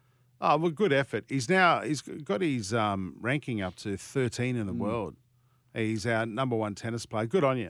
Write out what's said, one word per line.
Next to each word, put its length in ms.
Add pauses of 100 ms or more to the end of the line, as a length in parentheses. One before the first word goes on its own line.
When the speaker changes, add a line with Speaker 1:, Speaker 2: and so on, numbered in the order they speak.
(420)
Speaker 1:
oh, 160
well, 140
good 220
effort. 360
He's 200
now, 320
he's 200
got 400
his, 320
um, 460
ranking 420
up 160
to 200
thirteen 580
in 120
the 60
Speaker 2:
Mm. 60
Speaker 1:
world. 360 (600)
He's 320
our 180
number 300
one 180
tennis 320
player. 220
Good 160
on 160
you. 100